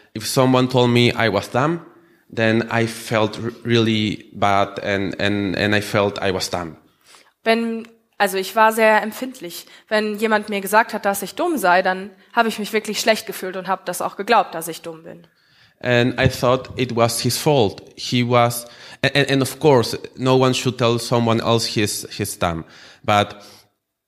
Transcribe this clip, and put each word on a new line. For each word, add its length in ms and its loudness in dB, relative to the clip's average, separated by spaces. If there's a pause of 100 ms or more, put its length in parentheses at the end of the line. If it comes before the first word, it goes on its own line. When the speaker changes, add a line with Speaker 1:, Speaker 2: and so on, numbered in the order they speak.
(160)
Speaker 1:
if 80 -10
someone 440 2
told 220 4
me 180 6
I 240 0
was 180 -2
dumb, 300 0 (520)
then 380 0
I 160 0
felt 560 -2
r-, 80 -6 (140)
really 680 0
bad 500 0
and, 360 -2
and, 360 0
and 180 2
I 60 2
felt 420 -2
I 100 0
was 160 -4
dumb. 280 -8 (680)
Speaker 2:
Wenn, 460 -2 (300)
also 180 0
ich 180 -6
war 180 4
sehr 300 4
empfindlich. 640 -10 (220)
Wenn 300 -2
jemand 300 0
mir 120 -4
gesagt 340 2
hat, 120 -8
dass 160 -2
ich 120 -12
dumm 240 -2
sei, 240 4
dann 280 -4 (220)
habe 160 2
ich 120 -6
mich 120 -8
wirklich 280 -4
schlecht 260 0
gefühlt 300 -10
und 100 -10
habe 180 -4
das 160 -6
auch 140 -6
geglaubt, 400 0
dass 140 -8
ich 140 -12
dumm 200 -16
bin. 240 -20 (540)
Speaker 1:
And 400 0
I 80 4
thought 480 0
it 180 -4
was 240 2
his 180 -2
fault. 460 2 (140)
He 320 -2
was, 360 2 (400)
a-, 80 2
a-, 200 2
and 100 2
of 160 -4
course, 400 4 (160)
no 220 2
one 180 4
should 240 -4
tell 220 2
someone 420 0
else 240 2
he's, 400 -4 (100)
he's 220 -6
dumb. 260 -2 (380)
But 360 2 (680)